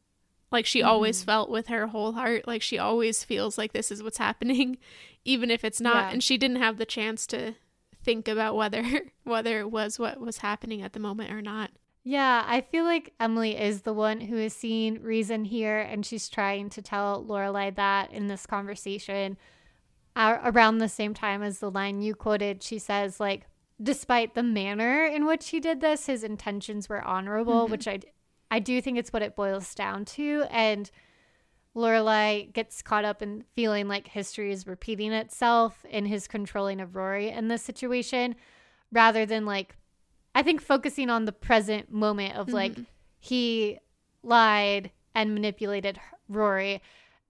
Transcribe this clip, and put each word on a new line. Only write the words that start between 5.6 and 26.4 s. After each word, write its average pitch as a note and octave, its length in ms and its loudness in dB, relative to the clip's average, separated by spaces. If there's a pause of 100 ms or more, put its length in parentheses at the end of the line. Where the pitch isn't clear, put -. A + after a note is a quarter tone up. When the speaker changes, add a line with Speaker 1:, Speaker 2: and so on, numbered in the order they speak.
Speaker 1:
it's A3 160 -2
not. A#3 280 4
Speaker 2:
Yeah. F#3+ 60 -6
Speaker 1:
And B3+ 100 0
she C4 160 4
didn't B3+ 240 4
have A3 140 2
the A3 100 -2
chance A3 400 -4
to A#3 260 -6 (500)
think A3+ 240 0
about A3 280 0
whether, G#3+ 280 0
<laughs> C#4 400 -4
whether A3+ 360 0
it G#3 100 -6
was A3 300 -4
what A#3 200 -4
was A3+ 200 -8
happening G#3 420 -6
at - 120 -12
the G#3 60 -10
moment G#3 320 -6
or G#3+ 120 -8
not. G#3 260 -8 (360)
Speaker 2:
Yeah, C4 400 2
I A#3+ 140 2
feel E4 240 0
like E4+ 340 0
Emily A3+ 400 0
is G#3 260 -2
the A3 100 -2
one G#3+ 260 0
who A3+ 160 -6
is A3 180 -2
seeing A3+ 480 -2
reason A3+ 440 0
here, G#3+ 340 0
and G#3 260 -4
she's - 220 -8
trying G3+ 440 -2
to G#3+ 100 -14
tell G3+ 420 -2
Lorelai G3 520 -2
that G3 360 2
in G3+ 160 -4
this G3 180 -6
conversation. G3 920 -6 (760)
Uh, A3+ 300 4
around A3+ 360 6
the A3 100 0
same G#3 240 -4
time G3+ 280 -4
as G3+ 180 -6
the G3+ 120 -4
line G3 300 -2
you G#3+ 120 -2
quoted, G3+ 480 -2
she A3+ 160 -8
says, G3+ 440 -2
like, G3 240 -2 (360)
"Despite A#3+ 540 2
the A#3+ 80 0
manner A3+ 600 2
in D4+ 200 0
which D#4+ 260 2
he D#4+ 100 -2
did E4 180 0
this, D4+ 280 2
his A#3 180 -2
intentions G#3 640 -6